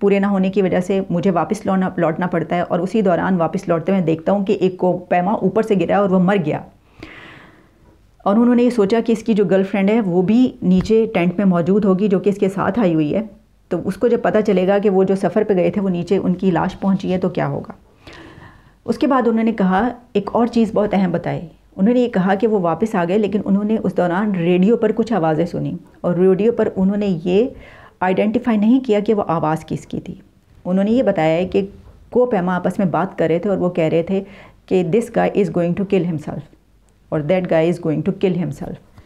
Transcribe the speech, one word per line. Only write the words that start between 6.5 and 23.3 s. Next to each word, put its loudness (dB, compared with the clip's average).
और 2
उन्होंने 4
ये 4
सोचा 2
कि -2
इसकी 0
जो 2
गर्लफ्रेंड 0
है 2
वो 0
भी 2
नीचे 2
टेंट -2
में 0
मौजूद 2
होगी 2
जो 2
कि 0
इसके -2
साथ -2
आई 2
हुई 0
है, -4
तो -2
उसको -2
जब 0
पता 2
चलेगा 2
कि 0
वो 4
जो 2
सफ़र 2
पे 2
गए 4
थे -2
वो 0
नीचे 0
उनकी 0
लाश 0
पहुंची 0
है 0
तो 0
क्या -2
होगा। -6
उसके 0
बाद 2
उन्होंने 2
कहा, 0
एक -2
और 2
चीज़ 0
बहुत 0
अहम 2
बताई। -6
उन्होंने 4
ये 2
कहा 0
कि 0
वो 2
वापस -2
आ 0
गए, 0
लेकिन 0